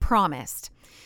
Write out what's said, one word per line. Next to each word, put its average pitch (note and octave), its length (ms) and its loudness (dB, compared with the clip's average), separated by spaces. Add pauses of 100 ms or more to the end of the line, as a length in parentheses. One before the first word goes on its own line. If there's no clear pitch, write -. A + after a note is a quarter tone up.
promised. E3 680 0 (360)